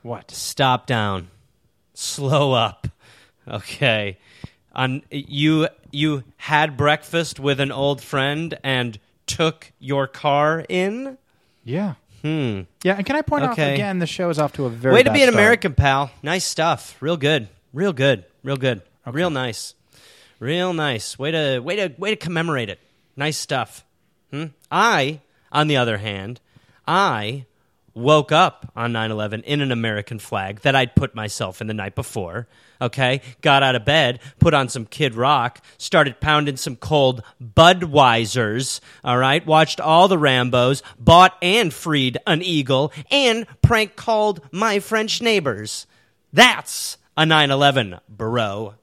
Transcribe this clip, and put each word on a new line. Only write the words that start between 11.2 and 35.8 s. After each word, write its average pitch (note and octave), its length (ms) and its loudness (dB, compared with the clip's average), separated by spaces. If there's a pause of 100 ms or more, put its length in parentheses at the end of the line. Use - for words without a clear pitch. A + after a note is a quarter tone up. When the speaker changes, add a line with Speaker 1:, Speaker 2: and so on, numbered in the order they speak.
Speaker 1:
Yeah. D#3 300 -6 (280)
Speaker 2:
Hmm. C3+ 400 -4 (220)
Speaker 1:
Yeah, F#3 120 2
and G3 100 -6
can C#4 100 -2
I D#4 60 -2
point C#4+ 220 -2
out B3 80 -2
Speaker 2:
Okay. D3 220 -2
Speaker 1:
again, G3 240 -4
the E3+ 80 -2
show F3+ 240 -4
is D3+ 80 -2
off D3 160 -2
to C#3 120 -4
a A#2+ 40 -2
very A#2+ 240 2
Speaker 2:
Way B3 80 8
to - 80 4
Speaker 1:
bad - 40 0
Speaker 2:
be C#4+ 80 6
an B3+ 80 8
Speaker 1:
start. A3+ 120 0
Speaker 2:
American, G#3+ 320 2
pal. C#3 360 2 (120)
Nice E3+ 220 -4
stuff. - 560 -4
Real E3 160 -2
good. C#3 320 0 (240)
Real F3 200 -2
good. C3 320 0 (180)
Real C#3 140 -4
good. B2 260 -2 (240)
Speaker 1:
Okay. A#2+ 100 -10
Speaker 2:
Real F3 140 0
nice. B2+ 440 -6 (640)
Real F3 340 -2
nice. C#3+ 460 -4
Way C#3+ 140 -4
to, C#3+ 280 -2
way F3 160 -6
to, F#3 220 -4
way F#3+ 120 -4
to G#3+ 60 -2
commemorate E3 520 -4
it. F#2 100 -12 (380)
Nice D3 220 -4
stuff. - 460 -8 (460)
Hmm? D3+ 160 -10 (240)
I, D#3+ 500 0 (300)
on D3+ 180 2
the C#3+ 100 2
other A2+ 200 0
hand, G2+ 420 -10 (460)
I C#3 600 -2 (480)
woke D3 360 2
up D#3 460 0
on A#2 160 -4
nine A2+ 180 -4
eleven G#2+ 340 -6
in D3 180 -2
an C3+ 100 -2
American A2 460 -4
flag G2+ 420 -8
that C3+ 160 2
I'd B2+ 180 0
put C#3 200 2
myself G#2+ 480 -8
in G#2+ 40 -8
the A2 60 -6
night G2+ 220 -8
before, G#2+ 520 -8 (320)
okay? B2+ 440 -2 (180)
Got C#3 220 4
out C3 120 2
of A2 120 -4
bed, C#3 340 2 (180)
put E3 140 4
on C3+ 160 2
some B2 160 -10
Kid C3+ 300 -4
Rock, B2 480 0 (160)
started D3 420 0